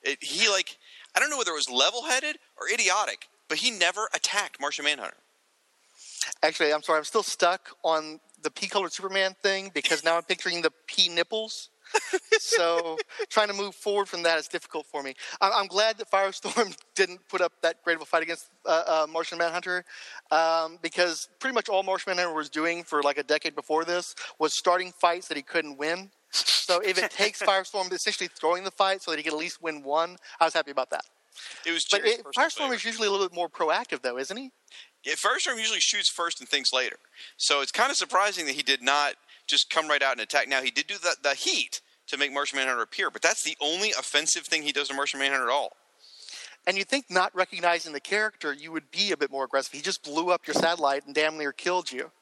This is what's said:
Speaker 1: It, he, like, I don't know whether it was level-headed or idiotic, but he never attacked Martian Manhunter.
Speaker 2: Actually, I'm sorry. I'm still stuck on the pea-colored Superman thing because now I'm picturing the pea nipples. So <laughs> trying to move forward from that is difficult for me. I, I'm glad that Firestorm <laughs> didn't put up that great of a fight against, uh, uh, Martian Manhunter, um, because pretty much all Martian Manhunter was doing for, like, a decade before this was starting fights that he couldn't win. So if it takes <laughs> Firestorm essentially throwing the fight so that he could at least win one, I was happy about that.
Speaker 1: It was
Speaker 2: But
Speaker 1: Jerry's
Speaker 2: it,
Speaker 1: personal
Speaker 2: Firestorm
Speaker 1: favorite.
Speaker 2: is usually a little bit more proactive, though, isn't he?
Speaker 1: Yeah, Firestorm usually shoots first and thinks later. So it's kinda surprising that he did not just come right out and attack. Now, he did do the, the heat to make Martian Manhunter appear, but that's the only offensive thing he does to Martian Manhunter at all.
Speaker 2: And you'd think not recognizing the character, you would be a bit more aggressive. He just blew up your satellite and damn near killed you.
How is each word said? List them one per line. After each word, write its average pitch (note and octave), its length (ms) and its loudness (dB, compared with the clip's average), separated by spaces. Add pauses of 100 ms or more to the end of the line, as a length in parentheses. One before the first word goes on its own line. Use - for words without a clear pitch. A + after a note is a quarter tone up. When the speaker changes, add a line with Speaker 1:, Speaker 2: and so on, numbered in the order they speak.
Speaker 1:
It, C3+ 200 -4
he, F3 260 0
like, F#3+ 300 0 (360)
I G3 60 4
don't C#4+ 100 2
know D4 80 -4
whether G3+ 120 0
it D#3+ 40 -2
was C#3+ 160 -2
level-headed A#3+ 680 0 (240)
or C#3+ 120 -6
idiotic, F#3+ 560 0 (200)
but D#3 100 -2
he A#3+ 120 2
never F#3+ 440 0
attacked F#3+ 460 -2
Martian C#3+ 240 -4
Manhunter. C#3 320 -2 (1300)
Speaker 2:
Actually, D#3 300 2
I'm D3+ 100 0
sorry. D#3+ 160 2
I'm D3+ 60 -2
still G#3+ 180 0
stuck - 600 0
on D#3 380 0 (220)
the D#3 80 -2
pea-colored F#3+ 420 -2
Superman F#3+ 500 -2
thing G3 320 0
because D3+ 280 0
now E3 140 4
I'm E3+ 60 0
picturing F3 400 -4
the D#3+ 80 2 (160)
pea F#3 220 2
nipples. G#3+ 600 -4 (680)
So E4+ 600 0 (160)
<laughs> - 140 -8
trying G#3+ 200 2
to G3+ 60 -4
move G3 200 -4
forward G3+ 340 0
from F3 160 -8
that E3 140 4
is D3+ 100 -6
difficult - 380 -8
for C#3+ 160 -6
me. C3+ 120 -8 (260)
I, G3 100 4
I'm G#3 160 2
glad G#3 320 2
that G#3+ 120 -8
Firestorm G3 680 0 (100)
<laughs> - 80 -20
didn't F3+ 340 0
put F#3 120 -2
up E3+ 120 2 (100)
that E3 220 0
great E3+ 120 2
of D#3+ 60 -10
a D3 40 -14
fight E3 160 2
against, E3 260 -8 (180)
uh, E3 200 4
uh, D#3+ 220 4
Martian E3 300 -4
Manhunter, F3 460 -2 (460)
um, E3 520 2
because E3+ 460 0 (100)
pretty C4 160 -4
much G#3+ 140 0
all F#3+ 140 2
Martian F#3+ 280 -2
Manhunter F3+ 240 0
was D3+ 160 -4
doing E3+ 340 -2
for, C#3+ 180 0
like, C#3+ 160 2
a D3 40 -4
decade D3+ 320 0
before D#3 300 -2
this F3 300 -2 (240)
was D#3 160 2
starting F3+ 380 2
fights F3 360 2
that D#3 80 -4
he C#3 60 -6
couldn't D3+ 360 -4
win. F3 320 -4 (200)
So - 500 2
if F#3+ 180 2
it G3 120 0
takes G#3 320 0
<laughs> - 0 -
Firestorm F#3+ 500 0
essentially - 360 -2
throwing F3+ 360 -2
the F#3+ 60 -4
fight G3 320 2
so - 80 -6
that D#3 80 -2
he D3 40 -6
could D#3 120 -2
at D3+ 40 -2
least E3+ 240 -8
win D#3 200 -4
one, E3 340 0 (240)
I E3+ 40 8
was D#3+ 100 0
happy D#3 160 -2
about C3+ 200 -2
that. - 140 -8 (600)
Speaker 1:
It E3+ 60 -2
was E3 180 0
Speaker 2:
But G3+ 80 4
Speaker 1:
Jerry's G#3+ 220 2
Speaker 2:
it, A3+ 40 -16
Speaker 1:
personal A#3+ 240 2
Speaker 2:
Firestorm - 100 -6 (120)
Speaker 1:
favorite. A#3+ 60 0
Speaker 2:
is G3+ 80 -6
usually A3 240 0
a - 20 2
little G3 180 2
bit F3 60 -8
more F3 140 -2
proactive, E3 540 0
though, B2 160 -2
isn't G3 180 -6
he? C4 140 -12 (540)
Speaker 1:
Yeah, C#3+ 100 0
Firestorm A#3+ 440 0
usually A3 220 -2
shoots - 280 2
first E3+ 320 -2
and B2 80 -16
thinks C#3+ 240 2
later. B2+ 240 0 (400)
So C#3+ 240 2
it's C3+ 120 -2
kinda B3+ 220 4
surprising F#3 520 2
that C3 80 -2
he C#3+ 80 -4
did C3 200 2
not C#3+ 340 4 (300)
just - 220 4
come D#3+ 200 2
right C#3+ 140 4
out C3+ 100 4
and A#2+ 100 -2
attack. C3 260 2
Now, C3+ 140 2
he C3 80 0
did D3 160 -2
do G3+ 100 -6
the, F3 260 0
the C#3 120 2
heat A3+ 480 -4 (240)
to C#3+ 100 -4
make C#3 160 0
Martian C#3 240 -2
Manhunter C3 240 0
appear, D#3 300 -2
but G#2+ 100 -12
that's F3 220 2
the D#3 180 -4
only F3+ 300 0
offensive D#3+ 560 0
thing D#3+ 160 0
he D3 100 -2
does C#3+ 160 -2
to C#3 60 -4
Martian C#3 260 -2
Manhunter C#3 280 2
at B2 40 2
all. C3+ 200 0 (920)
Speaker 2:
And F#3+ 120 0
you'd G3 100 -4
think C4+ 220 -2
not F#3 240 2
recognizing F3 580 0
the C#3+ 80 -6
character, G3+ 540 -4
you D#3 180 -14
would D3+ 180 -8
be G3 220 0
a D#3+ 60 0
bit C#3 120 0
more C3+ 140 -2
aggressive. C3+ 300 -2
He D3 80 -10
just F3+ 200 -4
blew D#3+ 280 -2
up F3 160 0
your D3+ 80 -4
satellite D3+ 500 2
and C#3+ 100 -16
damn D#3 220 2
near D3 160 -4
killed F3 400 -2
you. C#3 180 -8 (120)